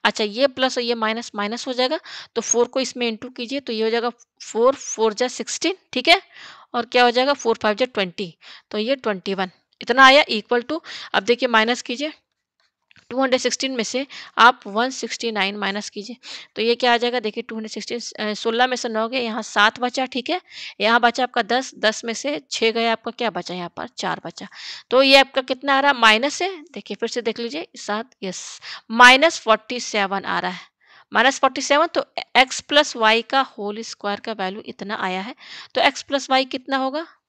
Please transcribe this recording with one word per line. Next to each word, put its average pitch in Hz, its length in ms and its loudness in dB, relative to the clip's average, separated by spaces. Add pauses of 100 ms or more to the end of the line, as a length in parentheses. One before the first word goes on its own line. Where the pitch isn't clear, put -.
अच्छा, 220 180 0
ये 214 260 0
प्लस 262 280 -2
और 247 60 -4
ये 233 120 -2
माइनस, 220 400 -4
माइनस 214 320 -6
हो 262 60 -6
जाएगा, 262 260 -2 (360)
तो 226 60 -2
फ़ोर 240 260 2
को 269 120 -4
इसमें 247 280 -4
into 226 280 -8
कीजिए, 254 240 -8
तो 254 140 -8
ये 220 100 -2
हो 220 60 0
जाएगा 233 200 -2 (320)
फ़ोर, 247 340 2
फ़ोर 220 380 -2
जा 247 160 -2
सिक्सटीन, 320 460 -4 (180)
ठीक 254 140 -2
है, 370 140 6 (520)
और 240 120 -2
क्या 247 180 4
हो 240 80 6
जाएगा, 254 240 2
फ़ोर 226 220 0
फ़ाइव 214 180 0
जा 254 120 0
ट्वेंटी, 190 460 -6 (380)
तो 214 60 -6
ये 226 200 -2
ट्वेंटी 196 360 -4
वन 185 180 -2 (300)
इतना 262 240 6
आया, 269 260 10
equal 240 340 -2
to, 311 160 -6 (320)
अब 196 120 0
देखिए 240 240 2
माइनस 226 320 2
कीजिए, 277 320 -8 (1000)
टू 254 100 -2
हंड्रेड 254 200 2
सिक्सटीन 262 300 -2
में 240 120 -4
से 262 220 -4 (340)
आप 247 280 8
वन 220 240 -2
सिक्सटी 226 400 -6
नाइन 202 260 -2
माइनस 202 320 -4
कीजिए, 214 260 -12 (400)
तो 208 60 -4
ये 233 140 2
क्या 240 180 4
आ 233 40 4
जाएगा, 240 220 0
देखिए 220 240 -6
टू 226 120 -12
हंड्रेड 220 160 -10
सिक्सटीन, 233 280 -10 (220)
अ, 214 140 -4
सोलह 233 320 0
में 254 80 -2
से 240 140 -6
नौ 220 200 -2
गए, 262 120 -4
यहाँ 226 220 -6
सात 220 360 2
बचा, 247 280 -2
ठीक 254 220 -6
है, 359 100 -2 (420)
यहाँ 226 180 4
बचा 240 240 2
आपका 240 200 -2
दस, 240 340 -2
दस 220 280 0
में 233 80 -4
से 294 280 -6 (100)
छः 226 200 0
गए, 226 160 0
आपका 226 260 -2
क्या 233 160 -2
बचा, 175 240 -8
यहाँ 175 240 -8
पर - 180 -8
चार 170 300 -6
बचा। 180 220 -14 (440)
तो 254 120 6
ये 269 140 8
आपका 269 260 4
कितना 269 340 0
आ - 20 4
रहा 285 120 4
है, 254 80 0
माइनस 226 420 4
है, 370 80 -2 (240)
देखिए 202 220 -10
फिर 233 140 -6
से 247 120 -6
देख 220 180 -4
लीजिए 240 280 -8 (100)
सात, 214 320 -6 (140)
यस, 185 180 -10 (520)
माइनस 262 460 8
फ़ोर्टी 226 420 0
सेवन 196 440 -2
आ 185 140 -2
रहा 180 120 -4
है, 180 80 -10 (520)
माइनस 240 280 4
फ़ोर्टी 269 240 2
सेवन। 294 260 2
तो - 160 -4 (320)
एक्स 254 240 2
प्लस 294 360 0
वाई 226 320 4
का 269 200 2
होल 208 340 -10
स्क्वायर 202 360 -8
का 226 160 -10
वैल्यू 196 320 -6
इतना 208 340 -10
आया 185 200 -4
है, 240 120 -10 (420)
तो 254 80 2
एक्स 277 200 2
प्लस 277 260 -4
वाई 262 180 2
कितना 269 300 -6
होगा 269 280 -4 (240)